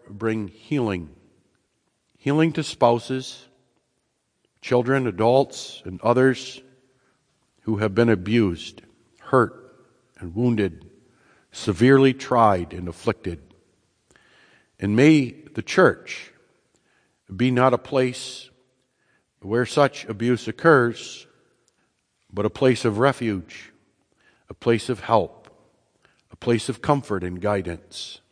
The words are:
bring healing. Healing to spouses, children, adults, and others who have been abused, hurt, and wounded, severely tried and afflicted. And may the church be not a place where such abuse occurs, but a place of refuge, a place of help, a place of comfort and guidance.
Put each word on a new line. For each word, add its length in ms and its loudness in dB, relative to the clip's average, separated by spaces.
bring 400 -6
healing. 640 -6
Healing 380 0
to 100 -6
spouses, 800 -2
children, 440 0
adults, 760 0
and 160 -12
others 600 2
who 140 -4
have 180 -4
been 140 4
abused, 760 -2
hurt, 560 -2
and 160 -14
wounded, 560 -2
severely 640 4
tried 580 2
and 160 -10
afflicted. 520 -6
And 160 -2
may 400 4
the 80 -6
church 680 0
be 180 0
not 220 4
a 40 2
place 720 -6
where 260 -2
such 400 0
abuse 420 -2
occurs, 800 0
but 120 -2
a 60 -2
place 340 2
of 140 -2
refuge, 720 -2
a 60 -18
place 340 0
of 120 -6
help, 500 -2
a 60 -20
place 320 -2
of 140 -8
comfort 400 -2
and 180 -8
guidance. 800 -8